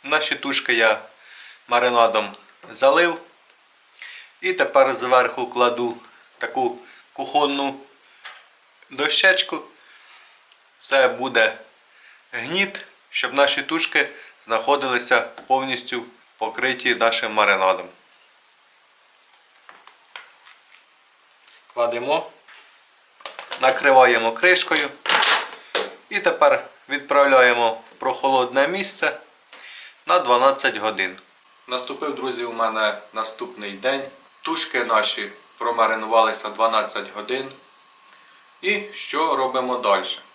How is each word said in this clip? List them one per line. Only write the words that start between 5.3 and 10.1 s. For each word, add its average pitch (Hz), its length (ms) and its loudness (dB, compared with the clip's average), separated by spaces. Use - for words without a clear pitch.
кладу 120 500 0
таку - 400 -4
кухонну 139 680 -2
дощечку. 156 760 2